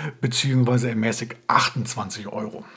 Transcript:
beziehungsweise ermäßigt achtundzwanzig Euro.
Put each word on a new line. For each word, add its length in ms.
beziehungsweise 640
ermäßigt 480
achtundzwanzig 800
Euro. 360